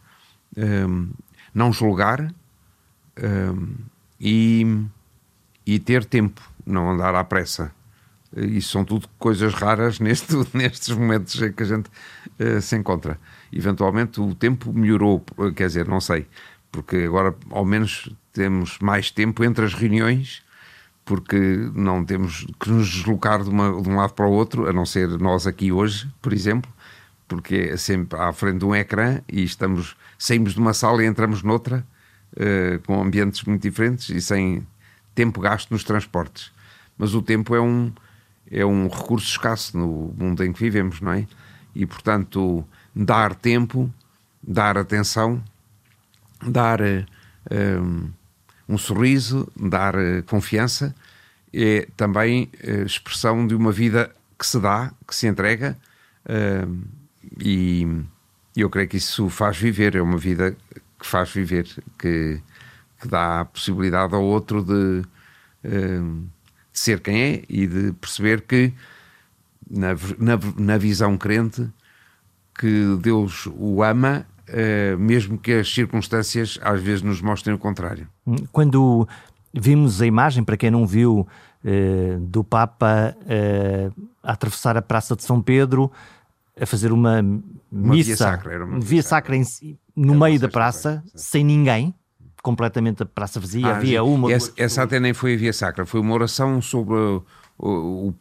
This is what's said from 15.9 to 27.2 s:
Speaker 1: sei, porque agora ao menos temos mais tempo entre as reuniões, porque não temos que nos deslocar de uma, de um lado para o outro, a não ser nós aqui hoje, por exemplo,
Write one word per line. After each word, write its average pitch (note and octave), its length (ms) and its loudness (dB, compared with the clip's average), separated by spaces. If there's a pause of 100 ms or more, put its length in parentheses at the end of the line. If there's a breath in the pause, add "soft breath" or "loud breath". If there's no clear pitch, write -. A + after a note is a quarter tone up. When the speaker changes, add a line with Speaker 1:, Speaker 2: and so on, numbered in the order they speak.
Speaker 1:
sei, D#2+ 260 -2 (440 loud breath)
porque D#2+ 280 -4
agora F2+ 360 0 (160)
ao G2+ 140 -2
menos G#2 440 -2 (240)
temos F#2+ 460 -2
mais G2+ 320 0
tempo G#2+ 340 -2
entre A2+ 200 2
as F#2+ 100 -2
reuniões, A2+ 680 0 (640 soft breath)
porque G2 320 -2 (380)
não F#2 300 0
temos F2+ 420 -4 (140)
que G#2 100 -4
nos A2+ 180 4
deslocar G2 540 0
de G2+ 80 -6
uma, G2+ 320 0
de F#2 60 -2
um G2 80 2
lado G2 180 2
para G#2 120 0
o G2+ 40 4
outro, A2+ 380 0
a F#2+ 40 0
não F2+ 140 0
ser F#2 220 0 (100)
nós F#2 280 2
aqui F#2+ 260 -2
hoje, G#2 360 0 (140)
por A2 100 -2
exemplo, G#2 380 -2 (560 loud breath)